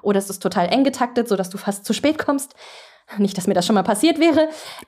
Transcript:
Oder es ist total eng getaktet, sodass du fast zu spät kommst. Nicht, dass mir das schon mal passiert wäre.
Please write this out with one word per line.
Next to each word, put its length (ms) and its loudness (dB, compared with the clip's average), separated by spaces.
Oder 180 2
es 100 -4
ist 140 -12
total 240 0
eng 160 2
getaktet, 460 0
sodass 220 -2
du 60 -12
fast 280 -6
zu 80 -2
spät 240 0
kommst. 360 -4
Nicht, 200 0
dass 100 -4
mir 60 2
das 120 2
schon 100 2
mal 80 4
passiert 360 2
wäre. 300 4